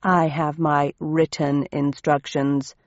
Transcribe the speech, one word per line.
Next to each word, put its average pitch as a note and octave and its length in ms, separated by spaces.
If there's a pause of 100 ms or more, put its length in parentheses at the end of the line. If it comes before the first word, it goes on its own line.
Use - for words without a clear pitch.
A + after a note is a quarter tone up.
I F3+ 240
have D3+ 320
my D3 400
written D3+ 720
instructions C#3+ 1040 (100)